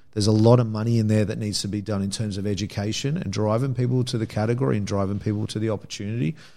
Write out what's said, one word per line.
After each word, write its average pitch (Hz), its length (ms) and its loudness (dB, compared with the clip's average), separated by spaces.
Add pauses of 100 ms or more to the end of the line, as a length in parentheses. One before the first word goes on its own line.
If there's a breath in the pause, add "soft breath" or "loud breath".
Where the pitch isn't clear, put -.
(120 soft breath)
there's 101 140 0
a 110 60 6
lot 117 280 8
of 117 60 2
money 110 320 0
in 110 80 2
there 107 180 4
that 95 140 -4
needs 104 240 -4
to 104 60 -4
be 101 120 -2
done 98 220 -2
in 98 80 -2
terms 101 260 -4
of 101 100 -4
education 107 680 -4
and 101 160 -4
driving 113 420 0
people 123 300 2
to 123 140 -4
the 110 80 -2
category 120 500 0
and 101 100 -2
driving 98 320 -2
people 107 280 -2
to - 120 -6
the 110 120 -2
opportunity. 113 680 -6 (200 soft breath)